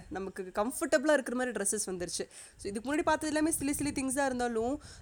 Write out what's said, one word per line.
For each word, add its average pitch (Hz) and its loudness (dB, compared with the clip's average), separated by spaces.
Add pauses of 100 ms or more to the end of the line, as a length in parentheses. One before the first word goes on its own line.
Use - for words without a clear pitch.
நமக்கு 190 -6
கம்ஃபர்டபுளா 269 2
இருக்கிற 254 2
மாதிரி 254 0
ட்ரெஸ்ஸஸ் 202 -2
வந்துருச்சு. 180 -4 (280)
So - -18
இதுக்கு 220 -4
முன்னாடி 330 2
பார்த்தது 311 2
எல்லாமே 311 2
சிலி 285 0
சிலி 285 -2
திங்ஸா 269 0
இருந்தாலும், 247 0 (200)